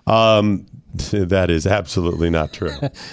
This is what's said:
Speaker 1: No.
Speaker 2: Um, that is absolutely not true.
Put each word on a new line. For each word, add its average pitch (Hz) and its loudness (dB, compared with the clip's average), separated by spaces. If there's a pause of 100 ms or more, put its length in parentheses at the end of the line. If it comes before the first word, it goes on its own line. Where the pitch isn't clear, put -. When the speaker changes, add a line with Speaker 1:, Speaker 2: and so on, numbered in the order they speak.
Speaker 1:
No. 107 4
Speaker 2:
Um, 107 4 (440)
that 92 0
is 80 0
absolutely 87 -2
not 80 -2
true. - -6 (440)